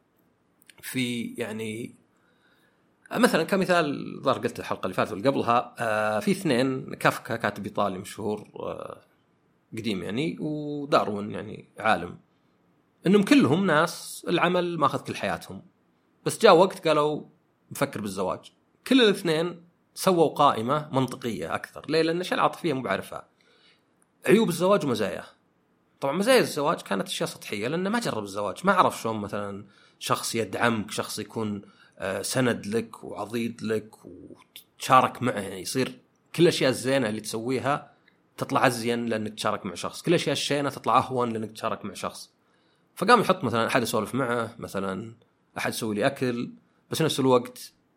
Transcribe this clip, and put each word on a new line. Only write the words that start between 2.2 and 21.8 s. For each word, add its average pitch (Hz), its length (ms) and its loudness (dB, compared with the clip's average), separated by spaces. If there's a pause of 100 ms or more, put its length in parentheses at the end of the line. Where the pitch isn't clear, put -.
مثلًا 247 300 2
كمثال، 170 800 0
ظهر 127 160 2
قلت 113 220 -4
الحلقة 104 240 -6
اللي 98 100 -4
فاتت 117 180 -2
واللي 104 160 -2
قبلها، 123 500 0
آه، 107 420 0
في 202 100 0
اثنين، 135 640 0
كافكا - 420 0
كاتب 104 280 -4
إيطالي 101 340 -2
مشهور، 101 580 -8
آه، 85 460 -10 (680)
قديم 104 300 -4
يعني، 107 380 -4
وداروين 143 880 -2
يعني 98 380 -12 (100)
عالم، 90 400 0 (880)
إنهم 196 160 6
كلهم 196 440 4
ناس 165 600 0
العمل 175 500 0
ماخذ 139 260 0
كل 110 120 -8
حياتهم، 95 460 -6 (640)
بس 143 160 -4
جاء 196 140 10
وقت 185 320 4
قالوا: 151 360 2 (480)
"نفكر - 280 -4
بالزواج". 95 520 -4 (340)
كل 262 140 6
الاثنين 175 640 2 (300)
سووا 165 400 4
قائمة 139 580 2
منطقية 117 640 -2
أكثر. - 340 -10